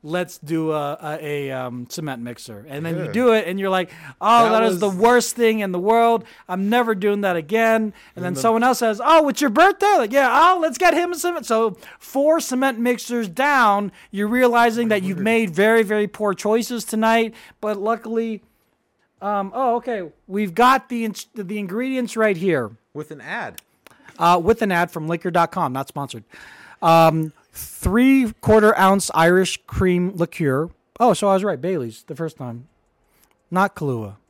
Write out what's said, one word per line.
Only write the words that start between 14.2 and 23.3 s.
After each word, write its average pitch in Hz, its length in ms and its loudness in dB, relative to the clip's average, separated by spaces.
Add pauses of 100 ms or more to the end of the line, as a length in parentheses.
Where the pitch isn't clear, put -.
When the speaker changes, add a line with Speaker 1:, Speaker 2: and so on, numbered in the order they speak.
Speaker 1:
realizing 240 600 2
that 208 140 0
you've 185 160 -6
Speaker 2:
Weird. 196 40 -4
Speaker 1:
made 226 280 2
very, 220 320 4
very 208 260 0
poor 208 240 -4
choices 226 500 -2
tonight. 226 500 0 (280)
But 214 160 -4
luckily, 226 640 -4 (800)
um, 196 340 -4
oh, 240 220 0
okay, 214 320 -8 (180)
we've 190 260 -4
got 247 360 2
the 233 160 -4
ins-, - 280 -10
the 208 240 -10
ingredients 233 600 -6
right 214 180 2
here. 156 360 -2 (220)
Speaker 2:
With 147 180 -12
an 143 100 -16
ad. 156 400 -12 (580)